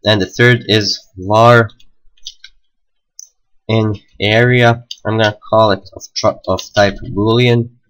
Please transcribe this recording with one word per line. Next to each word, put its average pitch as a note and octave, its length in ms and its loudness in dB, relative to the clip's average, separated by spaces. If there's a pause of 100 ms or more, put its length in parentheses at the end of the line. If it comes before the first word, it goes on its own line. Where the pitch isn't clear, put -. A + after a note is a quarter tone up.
And G#2+ 160 0
the F#2 60 -2
third A#2+ 400 0
is G#2 340 -2 (160)
var A2 540 2 (2000)
in A2 260 0 (260)
area. A#2+ 640 2 (200)
I'm G#2+ 140 -4
gonna G#2+ 200 -2 (100)
call A2 220 2
it F#2+ 240 -4
of - 80 -20 (120)
tr-, - 340 -4
of F#2+ 120 -4 (140)
type G2+ 280 0
boolean A#2 680 -2 (200)